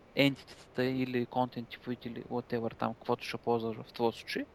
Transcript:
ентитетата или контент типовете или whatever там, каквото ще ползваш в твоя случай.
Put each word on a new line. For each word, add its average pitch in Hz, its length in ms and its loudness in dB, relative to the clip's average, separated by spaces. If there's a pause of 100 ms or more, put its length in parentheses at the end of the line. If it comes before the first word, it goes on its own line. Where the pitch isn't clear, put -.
(160)
ентитетата - 720 2
или 127 400 0
контент 123 420 -2
типовете - 420 -8
или 117 140 -8
whatever 120 520 -4
там, 113 180 -2
каквото - 300 -2
ще - 140 -6
ползваш 113 400 0
в - 160 -14
твоя 117 180 2
случай. - 440 -6